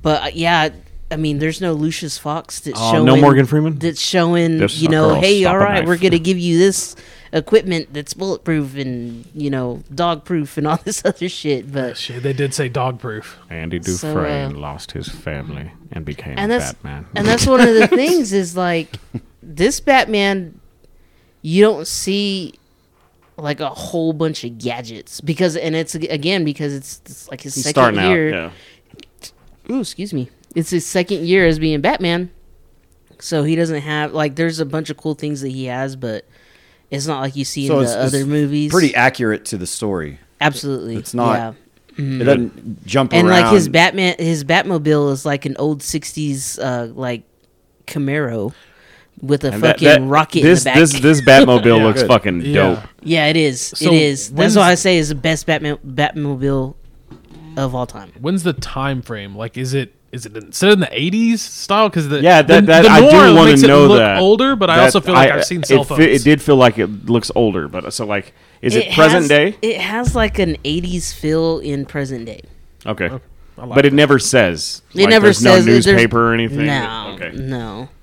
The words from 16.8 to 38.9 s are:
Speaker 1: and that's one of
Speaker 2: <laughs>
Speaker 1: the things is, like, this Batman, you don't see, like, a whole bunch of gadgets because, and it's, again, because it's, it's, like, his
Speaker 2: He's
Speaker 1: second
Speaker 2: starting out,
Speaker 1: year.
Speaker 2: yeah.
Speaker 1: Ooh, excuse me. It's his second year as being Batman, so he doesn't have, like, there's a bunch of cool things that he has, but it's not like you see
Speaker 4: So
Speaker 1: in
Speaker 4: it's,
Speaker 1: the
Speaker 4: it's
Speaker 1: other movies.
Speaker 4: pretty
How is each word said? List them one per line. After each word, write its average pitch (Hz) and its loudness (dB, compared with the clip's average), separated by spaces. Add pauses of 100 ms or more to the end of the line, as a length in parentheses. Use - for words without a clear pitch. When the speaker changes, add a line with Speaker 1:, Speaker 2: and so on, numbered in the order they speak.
Speaker 1:
and 208 -4
that's 233 0
one 254 4
of 233 6
Speaker 2:
<laughs> - -
Speaker 1:
the 220 4
things 302 0
is, 180 -2
like, 175 -4 (480)
this 165 -4
Batman, 202 -2 (840)
you 175 2
don't 170 0
see, 196 -6 (840)
like, 147 -8
a 143 -6
whole 160 -6
bunch 156 -6
of 120 -14
gadgets 117 -12
because, 160 -4
and 160 -6
it's, 160 -6
again, 160 -4
because 147 -6
it's, - -18
it's, - -20
like, 135 -18
his 139 -14
Speaker 2:
He's 131 -8
Speaker 1:
second 147 -6 (220)
Speaker 2:
starting 101 -2
out, 92 0
Speaker 1:
year. 160 0
Speaker 2:
yeah. 82 -8 (1200)
Speaker 1:
Ooh, 262 -4
excuse 196 -10
me. 127 -6 (260)
It's 165 -4
his 170 -2
second 175 -4
year 185 2
as 156 2
being 156 -2
Batman, 175 -4 (880)
so 151 -4
he 160 -2
doesn't 160 -4
have, 151 -6
like, 151 -4
there's 165 -4
a 156 -4
bunch 156 -8
of 147 -10
cool 156 -8
things 147 -10
that 135 -8
he 131 -10
has, 131 -8
but 120 -10 (640)
it's 139 -8
not 147 -6
like 135 -8
you 139 -6
see 139 -8
Speaker 4:
So 151 0
Speaker 1:
in 131 2
Speaker 4:
it's, 120 -2
Speaker 1:
the 113 -4
Speaker 4:
it's 135 -2
Speaker 1:
other 139 -2
movies. 147 -2
Speaker 4:
pretty 160 2